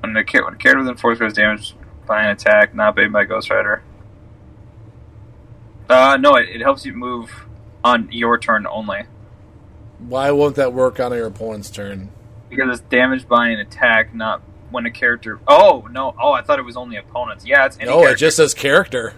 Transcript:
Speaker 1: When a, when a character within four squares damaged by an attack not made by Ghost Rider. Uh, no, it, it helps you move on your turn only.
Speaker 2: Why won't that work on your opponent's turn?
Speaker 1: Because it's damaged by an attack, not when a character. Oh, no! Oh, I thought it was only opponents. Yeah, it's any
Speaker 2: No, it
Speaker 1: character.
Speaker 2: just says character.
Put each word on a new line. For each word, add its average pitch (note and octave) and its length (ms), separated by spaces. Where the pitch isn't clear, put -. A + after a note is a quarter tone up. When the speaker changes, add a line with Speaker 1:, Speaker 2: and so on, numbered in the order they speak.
Speaker 1:
When A2 160
a, A2 60
when - 100
a - 40
character C3+ 220
within B2+ 180
four A#2 180
squares A2+ 180
damaged G#2+ 420
by G#2+ 180
an G#2 80
attack G#2 440
not G#2+ 220
made G2+ 160
by G#2 100
Ghost G#2 260
Rider. G#2 340
Uh, C3 300
no, C#4 160
it, A#2 140
it A#2 120
helps - 240
you C3 80
move B2 520
on A#2+ 280
your A#2 260
turn G#2+ 300
only. G#2 360
Speaker 2:
Why C3 320
won't C#3+ 240
that C3 180
work B2+ 260
on B2 140
your A#2 140
opponent's G#2+ 420
turn? G2 400
Speaker 1:
Because B2+ 300
it's - 100
damaged B2+ 380
by A#2+ 220
an A2 100
attack, A2 540
not A2 280
when A#2+ 160
a A#2 60
character. A#2+ 560
Oh, D#3 440
no! C3 300
Oh, C#3 100
I B2 100
thought - 180
it C3 60
was A#2+ 120
only A#2+ 200
opponents. A2 480
Yeah, C3+ 200
it's C3+ 120
any A2+ 120
Speaker 2:
No, D3+ 100
it - 40
Speaker 1:
character. C3 220
Speaker 2:
just D#3 120
says D3+ 160
character. C#3 640